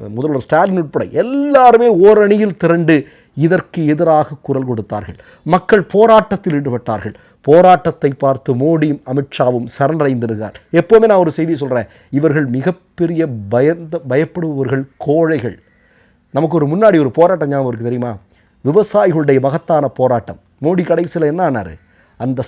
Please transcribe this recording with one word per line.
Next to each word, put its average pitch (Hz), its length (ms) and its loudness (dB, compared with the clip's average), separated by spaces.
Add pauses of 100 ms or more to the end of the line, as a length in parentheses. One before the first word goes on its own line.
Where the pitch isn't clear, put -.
முதல்வர் 131 320 -4
ஸ்டாலின் 190 360 0
உட்பட 143 280 -4
எல்லாருமே 240 920 2
ஓரணியில் 208 640 4
திரண்டு 165 500 0 (280)
இதற்கு 165 500 -2
எதிராக 151 560 0
குரல் 135 240 -4
கொடுத்தார்கள். 104 500 -8 (280)
மக்கள் 180 380 2
போராட்டத்தில் 202 720 2
ஈடுபட்டார்கள். 117 600 -6 (280)
போராட்டத்தை 165 760 4
பார்த்து 135 380 -2
மோடியும் 151 500 0
அமித்ஷாவும் 127 600 -2 (140)
சரணடைந்திருக்கிறார். 123 760 -2 (180)
எப்பவுமே 214 340 4
நான் 208 120 4
ஒரு 175 140 2
செய்தி 160 240 -4
சொல்றேன், 127 320 -4 (220)
இவர்கள் 147 360 0
மிகப்பெரிய 165 840 -4 (220)
பயந்த, 160 500 -2 (100)
பயப்படுபவர்கள், 139 720 -4 (140)
கோழைகள். 147 640 -2 (720)
நமக்கு 156 240 -2
ஒரு 147 120 0
முன்னாடி 190 320 2
ஒரு 135 120 0
போராட்டம் 160 380 0
ஞாபகம் 135 220 -2
இருக்கு 117 180 -6
தெரியுமா? 120 280 -6 (480)
விவசாயிகளுடைய 156 720 2
மகத்தான 139 480 -2
போராட்டம். 127 520 -2 (220)
மோடி 180 220 0
கடைசியில 170 420 -2
என்ன 165 260 0
ஆனாரு? 92 240 -6 (420)
அந்த 127 300 -6